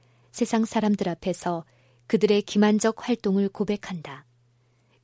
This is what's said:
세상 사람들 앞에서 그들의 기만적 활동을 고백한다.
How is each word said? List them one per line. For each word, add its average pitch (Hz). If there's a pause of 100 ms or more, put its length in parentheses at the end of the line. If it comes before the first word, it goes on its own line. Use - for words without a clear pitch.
(320)
세상 226
사람들 208
앞에서 170 (400)
그들의 208
기만적 208
활동을 202
고백한다. 175 (800)